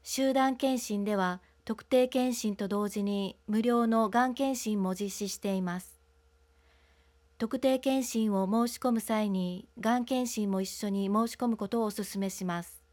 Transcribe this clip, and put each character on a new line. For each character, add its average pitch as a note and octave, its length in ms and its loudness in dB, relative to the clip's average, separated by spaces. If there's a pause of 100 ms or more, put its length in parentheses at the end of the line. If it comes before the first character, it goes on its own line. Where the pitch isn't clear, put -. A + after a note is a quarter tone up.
集 C4+ 300 0
団 C4 220 4
検 C4 260 0
診 G3+ 220 -2
で G#3 140 0
は、 F#3 240 0 (240)
特 - 180 -6
定 B3+ 240 4
健 B3+ 260 0
診 G#3+ 220 -2
と G3+ 140 -4
同 G#3 180 0
時 G3+ 160 -4
に G3+ 420 -2
無 G#3+ 160 2
料 A#3+ 260 4
の A3+ 220 4
が A#3+ 180 4
ん B3+ 60 -2
検 C4+ 240 0
診 G#3+ 240 -2
も F#3 140 0
実 G3+ 140 -4
施 G3 180 -6
し F#3+ 100 -8
て G3 160 -2
い F#3+ 80 0
ま F3+ 200 -4
す。 - 180 -20 (1400)
特 A3+ 220 -2
定 C4 180 4
健 C4+ 280 2
診 A3 280 0
を F#3+ 160 2
申 A#3 240 2
し - 40 -12
込 B3+ 140 0
む A3+ 100 2
際 G#3+ 280 0
に、 F#3 380 -2 (140)
が A3+ 160 2
ん B3 80 -2
検 B3+ 260 -2
診 G#3 180 -2
も F#3+ 120 0
一 F#3+ 60 -2
緒 - 200 -8
に G3 200 0
申 G#3+ 200 2
し - 80 -8
込 B3 120 -2
む A3+ 100 0
こ G3+ 100 -4
と A#3 160 0
を G#3+ 40 0
お G#3 40 -2
勧 G#3+ 140 -6 (160)
め G3 80 -2
し F#3 160 -8
ま F3 180 -4
す。 - 180 -18 (120)